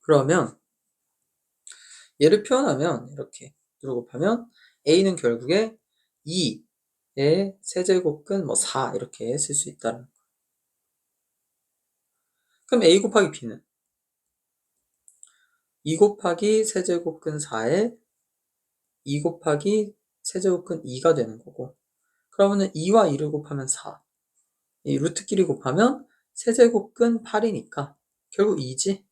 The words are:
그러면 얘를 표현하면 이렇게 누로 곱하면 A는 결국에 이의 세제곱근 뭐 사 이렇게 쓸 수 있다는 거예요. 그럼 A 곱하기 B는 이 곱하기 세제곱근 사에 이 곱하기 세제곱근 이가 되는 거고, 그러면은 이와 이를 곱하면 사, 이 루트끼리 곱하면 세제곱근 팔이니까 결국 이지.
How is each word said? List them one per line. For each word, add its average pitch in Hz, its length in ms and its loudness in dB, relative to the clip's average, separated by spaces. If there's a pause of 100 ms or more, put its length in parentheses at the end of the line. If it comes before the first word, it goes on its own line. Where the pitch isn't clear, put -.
그러면 147 580 2 (1600)
얘를 202 220 6
표현하면 156 720 -2
이렇게 - 420 -16 (260)
누로 127 220 -8
곱하면 196 480 -4 (360)
A는 180 300 4
결국에 151 640 -2 (460)
이의 160 1400 -4
세제곱근 180 840 -2
뭐 127 100 -6
사 - 400 -4
이렇게 120 440 -8
쓸 - 160 -6
수 - 160 -4
있다는 120 300 -8
거예요. 131 120 -20 (2500)
그럼 240 160 2
A 180 180 8
곱하기 196 300 2
B는 117 340 -14 (2250)
이 156 120 -2
곱하기 208 680 2
세제곱근 170 720 -4
사에 147 580 -2 (1080)
이 143 180 -4
곱하기 170 720 -2 (260)
세제곱근 180 600 -4
이가 131 300 0
되는 113 240 -4
거고, - 400 -16 (500)
그러면은 196 460 2
이와 190 340 4
이를 147 220 -4
곱하면 147 360 -8
사, - 360 -10 (840)
이 139 140 -2
루트끼리 165 460 -2
곱하면 170 640 0 (280)
세제곱근 233 880 2
팔이니까 208 720 -4 (340)
결국 202 300 0
이지. 135 520 -4